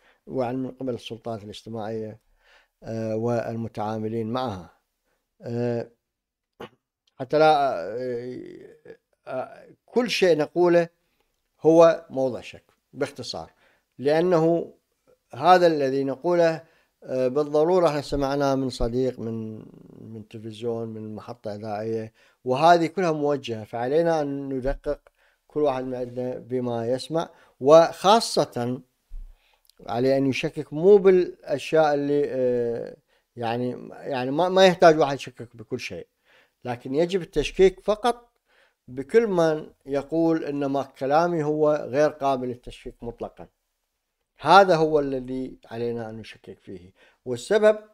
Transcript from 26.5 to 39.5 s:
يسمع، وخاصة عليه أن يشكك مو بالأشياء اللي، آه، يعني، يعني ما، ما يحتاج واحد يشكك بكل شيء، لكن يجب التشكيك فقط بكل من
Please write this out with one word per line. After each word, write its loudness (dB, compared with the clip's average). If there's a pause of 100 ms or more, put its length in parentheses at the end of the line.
يسمع، -4 (300)
وخاصة 4 (1080)
عليه 0
أن 0
يشكك -6
مو 4
بالأشياء 2
اللي، 0
آه، -2 (400)
يعني، -6
يعني -6
ما، 0
ما 6
يحتاج 6
واحد 0
يشكك -14
بكل -10
شيء، -12 (580)
لكن -8
يجب 0
التشكيك 2
فقط -2 (560)
بكل 0
من 0 (160)